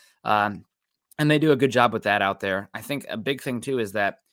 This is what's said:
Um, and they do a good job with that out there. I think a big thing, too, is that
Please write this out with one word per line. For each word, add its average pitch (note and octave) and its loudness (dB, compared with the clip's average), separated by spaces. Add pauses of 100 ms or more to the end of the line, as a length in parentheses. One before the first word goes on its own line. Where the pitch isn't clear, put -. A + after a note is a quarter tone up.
(240)
Um, G#2 0 (520)
and D3+ 2
they D3+ 4
do D#3 4
a C#3+ 4
good C3 2
job A#2+ 4
with A2 -4
that G2+ 2
out G2 0
there. G2 -2
I A2 -12
think C#3 -8
a G2+ -8
big C3 -6
thing, B2 -6
too, C3 -4
is G2+ -4
that G2+ -2 (140)